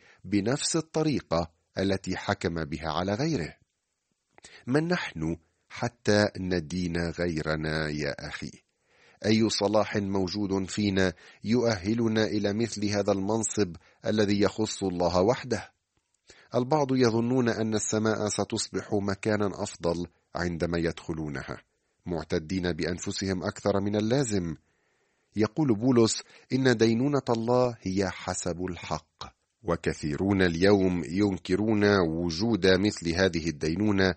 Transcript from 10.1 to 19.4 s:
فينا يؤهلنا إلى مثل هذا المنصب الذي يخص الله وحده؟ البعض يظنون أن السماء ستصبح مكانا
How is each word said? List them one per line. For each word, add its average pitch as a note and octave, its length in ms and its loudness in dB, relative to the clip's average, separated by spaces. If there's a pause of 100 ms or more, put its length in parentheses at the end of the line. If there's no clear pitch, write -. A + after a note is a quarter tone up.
فينا F#2+ 480 0 (300)
يؤهلنا A2 800 0
إلى G2+ 300 0
مثل G#2+ 320 -4
هذا G2+ 260 0
المنصب G2+ 640 -2 (300)
الذي G#2 360 2
يخص G2+ 420 0
الله F2+ 380 2
وحده؟ A#2 500 -2 (840)
البعض C3 360 2
يظنون A#2+ 580 4
أن A2 260 0
السماء G#2+ 540 0
ستصبح - 640 -4
مكانا G2+ 720 -2